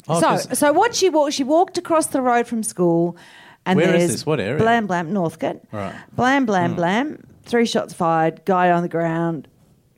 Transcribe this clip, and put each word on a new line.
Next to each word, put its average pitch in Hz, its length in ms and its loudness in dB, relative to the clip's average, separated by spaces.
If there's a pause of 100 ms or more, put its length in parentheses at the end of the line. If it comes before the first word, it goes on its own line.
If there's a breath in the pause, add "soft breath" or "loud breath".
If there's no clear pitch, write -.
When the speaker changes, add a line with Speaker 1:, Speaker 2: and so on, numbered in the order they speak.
Speaker 1:
Oh, 165 120 0
Speaker 2:
so, 320 60 4
Speaker 1:
'cause 247 320 0
Speaker 2:
so 294 140 4
what 427 240 2
she 381 140 2
walked, 294 240 0
she 277 100 -4
walked 330 340 0
across 320 300 0
the 277 120 -2
road 240 280 0
from 220 160 -6
school, 170 520 0 (480 loud breath)
and 185 120 0
Speaker 1:
Where 170 180 2
is 170 60 4
Speaker 2:
there's 175 120 2
Speaker 1:
this? - 140 -8
What 147 140 -2
area? 110 180 -2
Speaker 2:
blam, 226 300 2
blam, 175 240 -4
Northcote. 170 480 -4 (100)
Speaker 1:
Right. 98 240 -8 (220 loud breath)
Speaker 2:
Blam, 262 300 2
blam, 180 240 0
Speaker 1:
Hmm. 170 60 -4
Speaker 2:
blam. 202 500 -2 (180)
Three 233 220 0
shots - 280 -4
fired, 165 500 0
guy 180 280 2
on 170 100 2
the 175 60 -4
ground, 165 580 -2 (500)